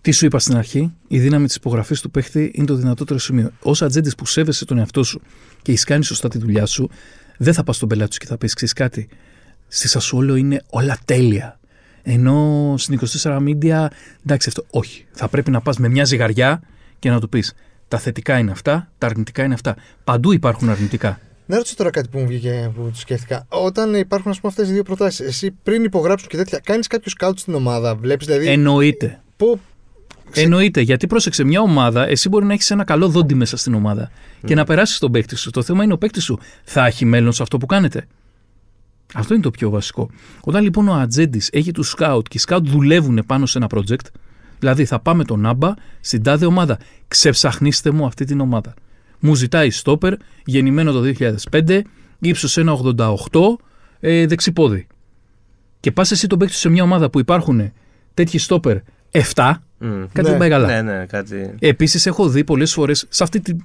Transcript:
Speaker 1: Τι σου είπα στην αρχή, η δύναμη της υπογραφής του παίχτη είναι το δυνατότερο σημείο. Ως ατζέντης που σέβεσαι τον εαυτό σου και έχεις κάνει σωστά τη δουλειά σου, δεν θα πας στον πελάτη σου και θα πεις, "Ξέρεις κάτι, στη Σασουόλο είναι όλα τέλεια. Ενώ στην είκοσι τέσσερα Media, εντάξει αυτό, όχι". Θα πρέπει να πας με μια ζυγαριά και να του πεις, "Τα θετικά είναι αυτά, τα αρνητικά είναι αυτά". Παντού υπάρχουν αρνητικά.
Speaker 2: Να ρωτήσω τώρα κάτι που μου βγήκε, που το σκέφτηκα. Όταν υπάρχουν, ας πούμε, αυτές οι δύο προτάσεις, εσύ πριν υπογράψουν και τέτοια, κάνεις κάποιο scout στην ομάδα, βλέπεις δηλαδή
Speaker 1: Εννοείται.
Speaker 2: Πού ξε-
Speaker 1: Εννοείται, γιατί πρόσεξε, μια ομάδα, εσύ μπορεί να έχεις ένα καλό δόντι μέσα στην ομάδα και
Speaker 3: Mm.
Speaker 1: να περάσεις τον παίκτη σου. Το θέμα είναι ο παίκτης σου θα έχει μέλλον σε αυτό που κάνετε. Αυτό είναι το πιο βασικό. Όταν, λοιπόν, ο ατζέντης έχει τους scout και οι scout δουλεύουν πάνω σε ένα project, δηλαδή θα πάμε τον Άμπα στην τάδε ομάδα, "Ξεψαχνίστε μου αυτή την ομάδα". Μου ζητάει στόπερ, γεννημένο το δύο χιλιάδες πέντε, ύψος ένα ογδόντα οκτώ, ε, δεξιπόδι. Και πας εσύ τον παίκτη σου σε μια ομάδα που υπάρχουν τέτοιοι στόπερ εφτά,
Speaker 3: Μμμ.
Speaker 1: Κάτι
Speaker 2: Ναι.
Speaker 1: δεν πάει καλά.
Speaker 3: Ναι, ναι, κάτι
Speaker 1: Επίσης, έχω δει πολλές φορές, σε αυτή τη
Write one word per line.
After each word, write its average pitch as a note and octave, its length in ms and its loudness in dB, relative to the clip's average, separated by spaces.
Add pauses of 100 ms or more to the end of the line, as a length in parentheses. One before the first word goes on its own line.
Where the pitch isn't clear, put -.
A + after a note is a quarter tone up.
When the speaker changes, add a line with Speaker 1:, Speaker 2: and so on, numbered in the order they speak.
Speaker 1:
Τι - 100 0
σου D3 160 4
είπα C3+ 120 2
στην B2 180 0
αρχή, C#3 360 -2 (160)
η C3 100 0
δύναμη C#3+ 280 2
της C3 100 -2
υπογραφής A#2+ 440 -4
του - 100 -10
παίχτη D3+ 440 -2
είναι D3 120 -2
το C#3+ 80 0
δυνατότερο B2+ 440 -2
σημείο. A#2+ 320 -2 (120)
Ως D3 200 0
ατζέντης D3 320 0
που - 120 -12
σέβεσαι D#3 380 -2
τον B2+ 140 -2
εαυτό A#2 240 0
σου - 180 -4 (420)
και - 100 -4
έχεις A2 120 0
κάνει D3 200 0
σωστά A#2+ 240 -4
τη A#2 100 -6
δουλειά G#2+ 280 0
σου, - 220 -4 (500)
δεν D#3 160 2
θα E3 100 -2
πας - 120 -2
στον A#2+ 120 -4
πελάτη G#2+ 240 -2
σου - 60 -10
και - 80 -16
θα A2+ 120 -8
πεις, - 160 -4
"Ξέρεις - 200 -4
κάτι, A#2+ 340 -4 (600)
στη - 200 -4
Σασουόλο C3 460 0
είναι C#3 360 0
όλα C3 340 -2
τέλεια. B2 540 0 (440)
Ενώ C#3+ 760 2
στην C#3 160 -4
είκοσι A#2+ 180 -2
τέσσερα D3 340 -4
Media, D#3 400 2 (380)
εντάξει C#3+ 240 0
αυτό, - 220 -8
όχι". - 420 -6
Θα - 160 -6
πρέπει C#3 220 -2
να B2 100 2
πας A#2+ 180 -4
με B2 100 2
μια C3+ 160 2
ζυγαριά B2 580 0 (360)
και B2+ 120 0
να A#2+ 100 2
του A2+ 80 -6
πεις, A2+ 240 -2 (360)
"Τα A2+ 100 -4
θετικά B2+ 400 -2
είναι G#2+ 120 0
αυτά, D3 480 -4
τα B2 80 -4
αρνητικά A2+ 380 -4
είναι C3+ 100 0
αυτά". A#2 220 -6 (280)
Παντού B2 280 2
υπάρχουν B2 360 0
αρνητικά. G#2 520 -2 (260)
Speaker 2:
Να F#3 100 -2
ρωτήσω A#3 200 -4
τώρα F3+ 140 0
κάτι C#3+ 180 -4
που C3+ 100 -8
μου C3 80 -2
βγήκε, A#2+ 480 -4
που A#2 80 -10 (100)
το A#2 60 -12
σκέφτηκα. B2 500 -8
Όταν F#3+ 460 -2
υπάρχουν, G3 360 -2
ας F#3+ 100 -6
πούμε, G3+ 160 -4
αυτές G#3 120 0
οι F#3+ 40 -2
δύο G3+ 100 0
προτάσεις, F#3+ 440 -4
εσύ C3+ 240 -6 (120)
πριν A3+ 220 0
υπογράψουν F#3+ 440 0
και - 80 -10
τέτοια, F3+ 280 -4
κάνεις A3+ 220 -2
κάποιο A3 340 -6
scout F#3+ 160 0
στην F#3 180 -8
ομάδα, A#2+ 400 -2
βλέπεις C3+ 320 -4
δηλαδή D3+ 220 0
Speaker 1:
Εννοείται. C#3+ 720 2 (160)
Speaker 2:
Πού A3+ 240 2 (680)
ξε- D3+ 140 2
Speaker 1:
Εννοείται, F3 360 4
γιατί B2 260 2
πρόσεξε, F3 380 0
μια D#3 160 2
ομάδα, C3 480 2
εσύ D3 200 0
μπορεί G3+ 180 2
να G3+ 60 2
έχεις - 180 -2
ένα G3+ 140 0
καλό E3 240 2
δόντι D#3 260 2
μέσα B2 220 0
στην A#2+ 180 -2
ομάδα G#2+ 360 -2 (360)
και A#2+ 60 0
Speaker 3:
Mm. D3 40 4
Speaker 1:
να D3+ 80 2
περάσεις F3 340 0
τον C3 140 -2
παίκτη A#2+ 240 -2
σου. - 140 -10
Το B2 120 -4
θέμα F#3 220 0
είναι G#3+ 80 2
ο E3 60 0
παίκτης G#3+ 260 -4
σου A2 140 -4 (260)
θα B2+ 220 2
έχει A#2 180 0
μέλλον A#2+ 280 4
σε - 100 -2
αυτό B2 160 -4
που B2+ 80 -4
κάνετε. F#3 400 0 (1080)
Αυτό A2 200 -2
είναι A3 80 2
το C#3 80 0
πιο A2 200 -4
βασικό. G#2 400 -6 (300)
Όταν, F#3 220 0
λοιπόν, G#3 260 2
ο F#3+ 60 2
ατζέντης B2+ 580 0
έχει D#3 180 0
τους E3 280 -6
scout C#3+ 300 2
και - 100 -10
οι - 100 -4
scout F3 140 2
δουλεύουν C#3+ 640 2
πάνω C3+ 200 0
σε B2+ 120 -2
ένα A#2+ 160 0
project, A2 320 -2 (520)
δηλαδή C3+ 260 2
θα B2 160 -2
πάμε E3 240 2
τον G#2+ 220 -2
Άμπα C#3 280 0 (260)
στην A#2 220 -2
τάδε D3 240 2
ομάδα, E3+ 320 2 (300)
"Ξεψαχνίστε C#3+ 840 2
μου D3+ 160 0
αυτή B2 180 -4
την C#3+ 160 -2
ομάδα". B2 340 -2 (460)
Μου D3+ 140 4
ζητάει C3 360 2
στόπερ, D#3 440 0 (300)
γεννημένο C3+ 480 2
το B2+ 80 0
δύο C3 120 0
χιλιάδες A2+ 380 -2
πέντε, E3 320 2 (360)
ύψος E3+ 380 -2
ένα E3 160 2
ογδόντα B2 380 0
οκτώ, F3 480 2 (420)
ε, E3 260 2
δεξιπόδι. D#3+ 600 0 (920)
Και C#3 120 -2
πας F#3 180 0
εσύ G#3 160 -2
τον F#3 120 2
παίκτη F#3+ 160 0
σου - 60 -6
σε - 80 0
μια E3+ 140 4
ομάδα F3 280 2
που - 80 0
υπάρχουν B2+ 540 0 (420)
τέτοιοι E3+ 240 0
στόπερ D#3 380 0 (340)
εφτά, C#3+ 520 2 (240)
Speaker 3:
Μμμ. G2+ 140 -6 (120)
Speaker 1:
Κάτι D3 100 0
Speaker 2:
Ναι. D#3 60 4
Speaker 1:
δεν - 100 2
πάει F3 100 4
καλά. C#3 180 4 (160)
Speaker 3:
Ναι, G#2+ 100 -2
ναι, F#2 140 -6
κάτι G2 520 -8
Speaker 1:
Επίσης, D#3 480 2
έχω F#3 220 0
δει C#3 160 2
πολλές D3 280 0
φορές, C#3+ 360 0
σε - 140 -2
αυτή F3+ 180 -2
τη F3 120 -6 (120)